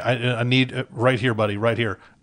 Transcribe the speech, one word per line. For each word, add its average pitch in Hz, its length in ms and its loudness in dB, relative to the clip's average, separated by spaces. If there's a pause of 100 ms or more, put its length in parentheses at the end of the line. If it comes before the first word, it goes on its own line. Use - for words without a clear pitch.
(140)
I, 123 260 -2
I - 20 -2
need, 127 300 2
uh, 127 180 -6
right 123 300 2
here, 123 140 2
buddy, 104 220 0
right 113 220 0
here. 110 220 -4 (220)